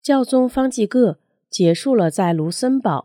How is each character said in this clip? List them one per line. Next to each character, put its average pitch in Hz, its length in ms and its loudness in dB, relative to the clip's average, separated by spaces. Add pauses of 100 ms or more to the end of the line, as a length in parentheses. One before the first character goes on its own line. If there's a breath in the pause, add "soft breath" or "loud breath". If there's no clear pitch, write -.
教 269 220 0
宗 254 240 0
方 262 220 -2
济 220 160 -2
各 233 340 0 (280)
结 170 240 2
束 262 220 -2
了 180 160 2
在 175 220 -2
卢 160 180 -2
森 254 300 -2
堡 170 240 -2